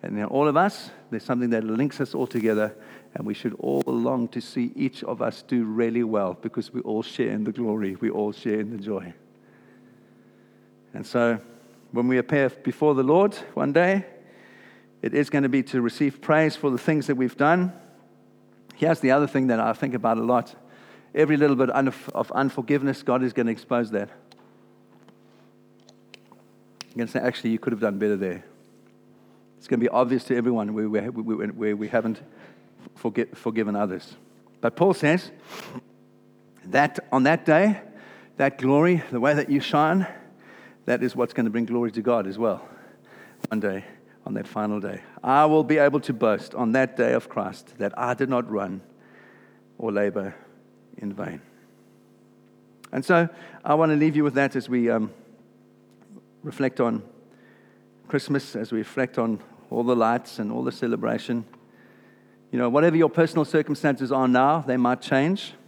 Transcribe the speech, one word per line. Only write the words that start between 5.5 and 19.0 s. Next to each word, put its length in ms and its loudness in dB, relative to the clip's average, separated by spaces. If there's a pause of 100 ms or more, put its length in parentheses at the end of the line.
really 400 0
well 380 -2
because 320 -8
we 80 -6
all 220 -4
share 260 -4
in 140 -4
the 80 -4
glory, 460 -4
we 120 -2
all 220 -2
share 280 -4
in 120 -6
the 100 -10
joy. 320 -8 (1800)
And 100 -10
so 340 0 (520)
when 160 0
we 100 4
appear 320 2
before 460 0
the 80 2
Lord 320 4 (180)
one 180 -2
day, 360 2 (920)
it 140 -4
is 160 2
gonna 180 2
be 140 2
to 180 -2
receive 400 -2
praise 340 4
for 140 -2
the 80 0
things 300 0
that 80 0
we've 220 -2
done. 360 2 (1000)
Here's 240 2
the 100 2